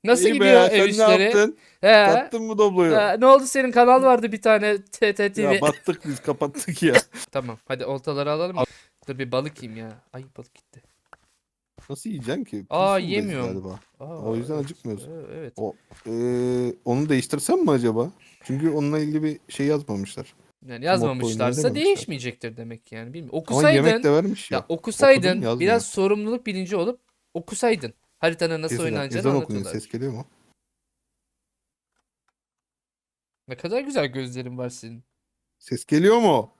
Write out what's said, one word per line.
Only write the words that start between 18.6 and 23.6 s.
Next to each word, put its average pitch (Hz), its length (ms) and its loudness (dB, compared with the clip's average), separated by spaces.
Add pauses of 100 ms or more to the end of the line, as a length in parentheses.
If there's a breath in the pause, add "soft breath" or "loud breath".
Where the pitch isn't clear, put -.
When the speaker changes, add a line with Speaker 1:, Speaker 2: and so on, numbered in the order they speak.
Speaker 2:
onunla 147 280 -2
ilgili 151 240 -2
bir 151 260 -6
şey - 180 -4
yazmamışlar. 135 680 -6 (320)
Speaker 1:
Yani 127 120 -16
Speaker 2:
Motto 127 80 -8
Speaker 1:
yazmamışlarsa 127 760 -2
Speaker 2:
dememişler. 302 220 -2
Speaker 1:
değişmeyecektir 127 720 -4
demek 117 300 -18
ki - 80 -20
yani, 117 200 -16
bilmiyorum. 160 340 -10
Speaker 2:
Ama 143 220 4